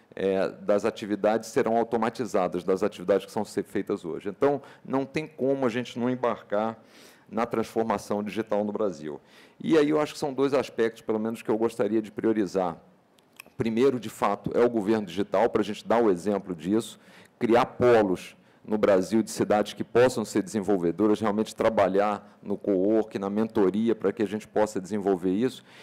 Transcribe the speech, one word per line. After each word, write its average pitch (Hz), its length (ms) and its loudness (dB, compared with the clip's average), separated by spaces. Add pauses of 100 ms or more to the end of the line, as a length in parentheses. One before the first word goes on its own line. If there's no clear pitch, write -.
(140)
é, 95 340 0
das 98 360 -2
atividades 107 640 -2
serão 113 260 0
automatizadas, 110 840 -2
das 92 200 0
atividades 95 440 0
que - 60 -18
são 107 120 -4
ser 101 200 -6
feitas 98 400 -6
hoje. 78 240 -8
Então, 139 340 0 (220)
não 135 200 -2
tem 156 220 -8
como 135 400 -2
a - 20 2
gente 120 300 -6
não 120 100 -2
embarcar 113 760 -4 (480)
na 110 160 -2
transformação 110 760 -2
digital 104 400 -2
no 104 100 -4
Brasil. 78 460 -6 (400)
E 156 200 2
aí 147 100 4
eu 151 100 2
acho 151 140 -2
que - 60 -14
são 143 160 -4
dois 135 180 0
aspectos, 117 480 0
pelo 110 180 -2
menos, 110 220 -4
que - 100 -4
eu 110 60 2
gostaria 110 460 0
de 104 80 -10
priorizar. 95 680 0 (800)
Primeiro, 117 440 2
de 110 80 -10
fato, 101 460 -2
é 117 100 4
o 120 60 4
governo 110 360 0
digital, 95 440 0
pra 113 120 0
gente 101 240 -6
dar 113 160 2
o 110 80 6
exemplo 92 440 -2
disso, 98 440 -2 (400)
criar 120 280 4
polos 113 720 2 (280)
no 107 140 -4
Brasil 101 440 4
de 107 80 -4
cidades 104 420 0
que - 100 -8
possam 120 420 4
ser 104 180 -2
desenvolvedoras, 95 800 2
realmente 107 340 0
trabalhar 101 880 0
no 101 140 -6
cowork, 104 640 0
na 98 100 -4
mentoria, 107 640 0
pra 98 180 -2
que 110 100 -2
a 101 40 0
gente 104 200 -6
possa 104 340 -2
desenvolver 92 520 0
isso 120 320 -2 (180)